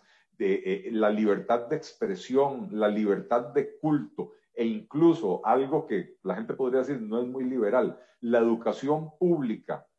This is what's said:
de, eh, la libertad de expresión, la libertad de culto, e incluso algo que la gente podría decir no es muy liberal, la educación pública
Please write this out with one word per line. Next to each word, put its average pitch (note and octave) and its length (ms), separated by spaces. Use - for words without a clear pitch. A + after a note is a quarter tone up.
de, G2 320
eh, F#2+ 280
la G#2+ 180
libertad G2+ 560
de D#3 100
expresión, B2 960
la G#2+ 160
libertad G#2 640
de - 260
culto, D3 540
e A#2 120
incluso A2+ 800
algo C3+ 420
que - 360
la F#2 120
gente A2 200
podría C3 260
decir C3 200
no A2 200
es B2 60
muy B2+ 180
liberal, B2 560
la A#2+ 180
educación A#2 760
pública D3+ 720